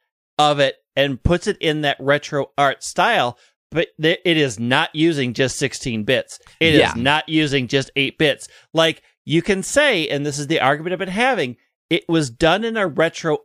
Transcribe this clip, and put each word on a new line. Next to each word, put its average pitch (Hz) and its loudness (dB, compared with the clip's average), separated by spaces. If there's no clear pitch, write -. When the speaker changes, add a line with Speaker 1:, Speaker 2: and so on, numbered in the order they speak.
Speaker 1:
of 147 2
it 135 0
and 135 0
puts 170 2
it 196 -2
in 156 -2
that 139 -2
retro 143 -2
art 139 0
style, 175 0
but 156 -2
th-, 160 0
it 170 2
is 131 0
not 131 0
using 151 0
just 131 0
sixteen 117 -4
bits. 120 -2
It 160 4
Speaker 2:
Yeah. 120 4
Speaker 1:
is - -6
not 139 0
using 143 0
just 135 -2
eight 135 -2
bits. 143 0
Like, 160 0
you 160 0
can 190 0
say, 208 0
and 143 -4
this 147 -6
is 147 -6
the 147 0
argument 147 0
I've 180 -4
been 185 -8
having, 190 -2
it 165 0
was 160 2
done 165 2
in 226 -4
a 202 0
retro 160 -2